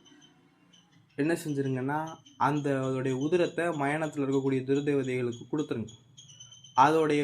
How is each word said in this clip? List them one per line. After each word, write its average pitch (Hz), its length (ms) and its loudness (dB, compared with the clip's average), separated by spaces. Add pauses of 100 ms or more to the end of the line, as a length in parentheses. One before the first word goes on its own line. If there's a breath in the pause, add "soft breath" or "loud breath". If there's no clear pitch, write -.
(1200)
என்ன 156 160 0
செஞ்சிருங்கன்னா, 139 680 -2 (380)
அந்த 143 280 0 (120)
அதோடைய 131 380 -2
உதிரத்தை 165 480 0 (120)
மயானத்துல 147 480 -2
இருக்கக்கூடிய 135 400 0
துர்தேவதைகளுக்கு 131 840 0
கொடுத்துருங்க. 147 480 -4 (840)
அதோடைய 151 460 6